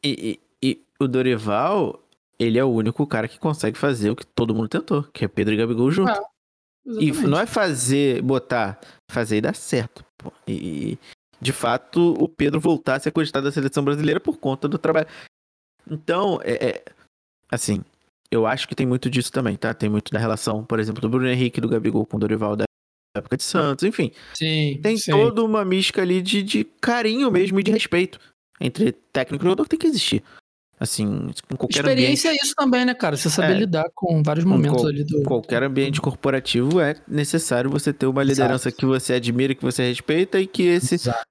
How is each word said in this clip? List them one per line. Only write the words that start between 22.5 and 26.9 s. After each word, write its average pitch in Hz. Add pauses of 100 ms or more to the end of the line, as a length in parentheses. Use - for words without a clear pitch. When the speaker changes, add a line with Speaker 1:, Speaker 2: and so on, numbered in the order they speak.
Speaker 1:
da 110 (500)
época 123
de -
Santos, 151
enfim. 185 (220)
Speaker 2:
Sim, 151
Speaker 1:
Tem 220
Speaker 2:
sim. -
Speaker 1:
toda 220
uma 214
mística 190
ali 180
de, 196
de 208 (180)
carinho 240